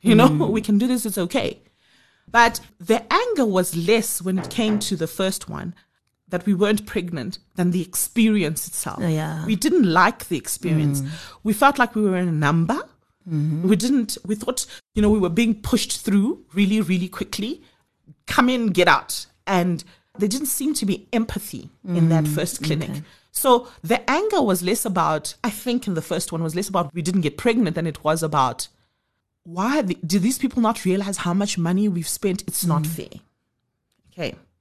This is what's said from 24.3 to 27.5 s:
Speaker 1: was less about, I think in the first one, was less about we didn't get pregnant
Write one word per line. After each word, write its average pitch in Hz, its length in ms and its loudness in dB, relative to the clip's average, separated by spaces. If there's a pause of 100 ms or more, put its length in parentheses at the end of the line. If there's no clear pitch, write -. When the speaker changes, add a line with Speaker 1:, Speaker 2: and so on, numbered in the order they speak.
Speaker 1:
was 185 200 0
less 185 220 -2
about, 156 500 -2 (100)
I 233 60 0
think 240 380 -4
in 185 60 -2
the 160 80 -2
first 180 300 -4
one, 165 100 -4
was 160 120 -4
less 190 140 -4
about 170 260 -2
we 170 80 -6
didn't 180 200 0
get 151 140 -2
pregnant 226 400 0